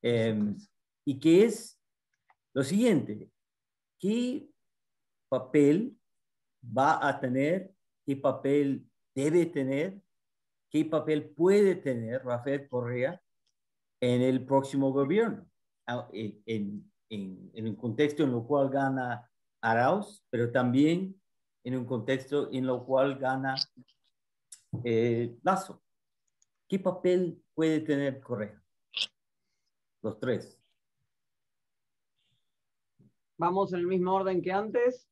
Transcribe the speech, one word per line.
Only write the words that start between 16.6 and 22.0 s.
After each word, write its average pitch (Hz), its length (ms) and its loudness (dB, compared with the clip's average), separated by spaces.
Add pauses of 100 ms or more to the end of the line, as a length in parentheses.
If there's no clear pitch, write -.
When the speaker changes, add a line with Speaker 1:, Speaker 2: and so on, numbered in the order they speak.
Speaker 1:
en, 95 460 -12
en 110 140 -8
un 104 60 -6
contexto 143 480 -2
en 135 80 2
el 120 140 -2
cual 139 260 0
gana 131 580 -4 (320)
Arauz, 127 680 0
pero 117 240 -2
también 147 680 2 (440)
en 127 160 -6
un 120 80 -6
contexto 131 680 -4